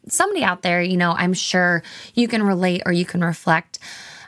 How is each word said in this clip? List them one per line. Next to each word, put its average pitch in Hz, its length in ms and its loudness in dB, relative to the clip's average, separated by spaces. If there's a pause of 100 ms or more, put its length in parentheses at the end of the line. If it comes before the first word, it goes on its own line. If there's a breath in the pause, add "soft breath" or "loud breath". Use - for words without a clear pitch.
somebody 370 360 0
out 180 180 0
there, 175 200 0
you 180 140 0
know, 175 160 2
I'm 180 220 0
sure 175 500 0 (300 loud breath)
you 240 140 2
can 226 160 0
relate 185 420 2
or 180 60 0
you 175 140 2
can 175 180 -2
reflect. 165 560 -2 (480 loud breath)